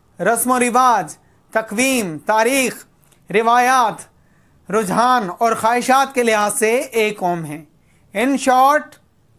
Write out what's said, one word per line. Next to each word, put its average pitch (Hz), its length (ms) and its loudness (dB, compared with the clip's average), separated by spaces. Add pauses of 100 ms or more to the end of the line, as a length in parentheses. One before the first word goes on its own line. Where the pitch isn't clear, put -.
(200)
रस्म 233 320 0
व 254 60 0
रिवाज, 233 580 2 (360)
तकवीम, 220 640 -2
तारीख़, 226 680 -2 (460)
रिवायात, 233 760 2 (600)
रुझान 214 640 0
और 226 240 -2
ख्वाहिशात 247 600 0
के 247 80 0
लिहाज 208 300 0
से 220 260 0
एक 214 400 -2
कौम 175 260 -4
हैं। 151 220 -14 (480)
In 262 240 -2
short, 269 600 0 (400)